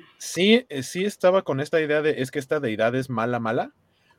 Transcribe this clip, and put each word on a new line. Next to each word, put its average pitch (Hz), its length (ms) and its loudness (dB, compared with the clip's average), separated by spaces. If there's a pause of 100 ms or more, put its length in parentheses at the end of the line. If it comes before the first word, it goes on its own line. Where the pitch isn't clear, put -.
(180)
sí, 214 500 2
eh, 139 140 -6
sí 180 220 -6
estaba 190 380 2
con 135 180 -2
esta 156 200 0
idea 151 220 0
de, 147 200 0
"Es 131 80 -4
que - 100 -4
esta 151 200 -2
deidad 113 360 0
es 131 140 -4
mala, 120 300 -2
mala", 131 320 -2 (460)